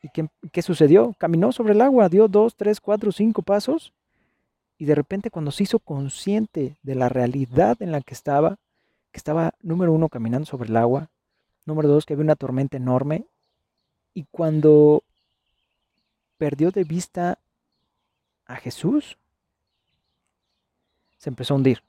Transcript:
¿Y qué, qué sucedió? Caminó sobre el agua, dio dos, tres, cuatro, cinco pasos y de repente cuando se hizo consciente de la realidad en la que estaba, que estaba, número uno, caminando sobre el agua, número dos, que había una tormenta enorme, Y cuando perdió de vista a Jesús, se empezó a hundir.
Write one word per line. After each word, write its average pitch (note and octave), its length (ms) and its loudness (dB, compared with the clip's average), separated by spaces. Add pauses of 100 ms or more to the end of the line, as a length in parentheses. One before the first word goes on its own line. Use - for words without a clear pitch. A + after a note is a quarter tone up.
¿Y D3+ 100 -18
qué, D#3+ 180 -6 (240)
qué F3 100 -6
sucedió? F#3 560 4
Caminó E3+ 320 0
sobre A3 220 0
el G#3 80 4
agua, B3 280 4
dio G#3 200 4
dos, G#3 260 2
tres, G#3 260 -2
cuatro, G#3 300 -2
cinco G#3+ 320 -2
pasos G#3 500 -4 (880)
y D#3 60 -12
de D3 100 2
repente F#3+ 360 -4
cuando D3 200 -8
se G3+ 140 -2
hizo A3 160 -2
consciente D3 1040 -6
de C3+ 100 -8
la B2+ 140 -2
realidad B2+ 720 -2
en F#3 100 -8
la D3 100 -4
que - 140 -18
estaba, D3+ 440 -2 (520)
que - 80 -20
estaba, E3 440 -4
número E3+ 300 0
uno, D#3+ 160 2
caminando B2 380 -6
sobre B2 220 -10
el A2 80 -2
agua, B2 340 0 (540)
número D#3 240 -2
dos, D3 180 4
que - 60 -8
había D3 120 -2
una D#3 120 2
tormenta C3 400 -6
enorme, C3+ 500 -2 (880)
Y D3+ 160 -12
cuando D3+ 720 4 (1400)
perdió D3+ 320 -2
de F#3 140 -2
vista F3 540 -6 (1080)
a B2 100 -18
Jesús, - 600 -6 (2000)
se - 120 -10
empezó B2+ 240 -6
a - 20 0
hundir. C3 320 2